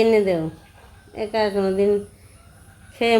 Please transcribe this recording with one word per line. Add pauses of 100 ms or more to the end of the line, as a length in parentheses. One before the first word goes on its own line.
এনে
দেও, (800)
একা (140)
কোনো
দিন (1040)
খেয়ে